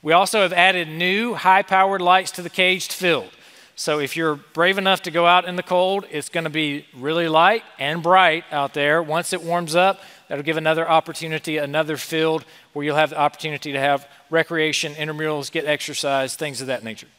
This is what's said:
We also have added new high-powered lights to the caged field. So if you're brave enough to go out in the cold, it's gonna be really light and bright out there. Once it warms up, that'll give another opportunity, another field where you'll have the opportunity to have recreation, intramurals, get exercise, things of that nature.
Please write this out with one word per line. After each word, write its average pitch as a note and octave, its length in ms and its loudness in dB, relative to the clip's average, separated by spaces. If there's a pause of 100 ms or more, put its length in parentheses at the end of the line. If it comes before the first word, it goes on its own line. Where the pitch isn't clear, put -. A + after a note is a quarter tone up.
We D3+ 120 2
also G3 280 4
have F3+ 120 2
added F3+ 340 4
new F#3 460 -2
high-powered F#3+ 680 2
lights F3+ 300 2
to F3+ 100 -12
the F3 80 -10
caged F#3 440 0
field. D3 380 -2 (460)
So D3+ 220 -2
if C#3 160 -4
you're D#3+ 200 0
brave F3 420 0
enough F#3+ 240 0
to F3 100 -10
go E3+ 140 2
out F3 200 4
in F3+ 100 -8
the F3+ 80 -6
cold, F#3 480 0
it's D3 180 -8
gonna E3 220 -6
be D3 420 -4
really D#3 340 -2
light E3+ 360 4 (160)
and D3+ 240 -4
bright E3+ 480 6
out C#3 220 -2
there. D3 280 2
Once D#3+ 320 -4
it F3+ 80 -6
warms E3 340 -4
up, F#3+ 260 2 (260)
that'll D3 160 -8
give D#3 140 -2
another D#3+ 300 0
opportunity, D#3+ 680 -2
another D3 400 -2
field D#3+ 480 -2 (280)
where D3 120 -6
you'll D3 100 -2
have D3+ 140 4
the D3+ 80 -8
opportunity D3+ 540 -2
to C#3 80 -4
have C#3 280 0 (220)
recreation, D#3 640 -2
intramurals, D3+ 580 -6
get D#3+ 140 -4
exercise, C#3 680 -4
things C#3 260 -8
of C3 60 -10
that A#2+ 160 -6
nature. A2 240 -14 (120)